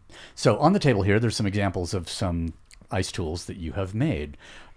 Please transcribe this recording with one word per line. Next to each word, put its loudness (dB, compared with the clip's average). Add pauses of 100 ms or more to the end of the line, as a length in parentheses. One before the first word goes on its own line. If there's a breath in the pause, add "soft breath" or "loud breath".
(340 loud breath)
so 4
on 6
the 2
table 4
here, 4
there's 0
some 0
examples -2
of -4
some -2 (360)
ice -2
tools -6
that -12
you -8
have -4
made. -2 (400 loud breath)